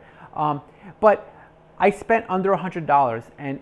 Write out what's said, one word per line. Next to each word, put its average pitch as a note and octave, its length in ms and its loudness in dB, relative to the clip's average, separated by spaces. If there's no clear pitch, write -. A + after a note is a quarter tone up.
Um, D3+ 260 -4
but - 340 4
I G3 100 4
spent A3+ 380 -2
under F#3+ 240 0
a F#3 60 2
hundred E3+ 280 -8
dollars, C3 380 2
and C#3 240 -8